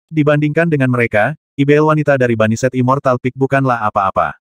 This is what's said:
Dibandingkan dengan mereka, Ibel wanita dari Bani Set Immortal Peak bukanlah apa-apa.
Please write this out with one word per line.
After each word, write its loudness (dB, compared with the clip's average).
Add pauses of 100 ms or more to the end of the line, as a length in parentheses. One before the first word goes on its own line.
(120)
Dibandingkan 0
dengan 0
mereka, 0 (220)
Ibel 2
wanita 2
dari 0
Bani 0
Set -2
Immortal 0
Peak -6
bukanlah 0
apa-apa. -2 (240)